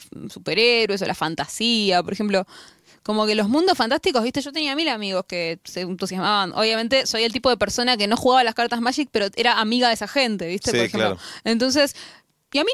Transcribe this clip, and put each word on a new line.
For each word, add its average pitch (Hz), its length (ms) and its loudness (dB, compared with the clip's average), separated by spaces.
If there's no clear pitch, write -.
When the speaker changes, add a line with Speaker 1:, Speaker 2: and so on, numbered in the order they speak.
Speaker 1:
superhéroes 214 720 0
o 170 40 -2
la 185 100 -2
fantasía, 180 880 0
por 185 100 -8
ejemplo. 196 320 0
Como 214 220 0
que 214 80 2
los 208 140 2
mundos 320 300 4
fantásticos, 254 460 0
¿viste? 254 180 -2
Yo 285 100 -10
tenía 294 240 -4
mil 320 140 0
amigos 196 380 -2
que 170 360 -4
se - 180 -10
entusiasmaban. 185 720 -2
Obviamente, 226 540 0
soy 226 160 0
el 233 80 0
tipo 254 180 0
de 240 80 4
persona 240 400 0
que 202 100 0
no 202 100 2
jugaba 254 260 4
las 226 100 0
cartas 233 280 -2
Magic, 254 300 -2
pero 202 240 0
era 233 240 2
amiga 240 280 2
de 226 80 2
esa 208 120 -6
gente, 220 400 -2
¿viste? 202 240 -4
Speaker 2:
Sí, 123 60 2
Speaker 1:
Por 117 80 2
ejemplo. 107 300 0
Speaker 2:
claro. 90 60 -12
Speaker 1:
Entonces, 254 500 2
y 277 80 0
a 311 40 2
mí 415 100 0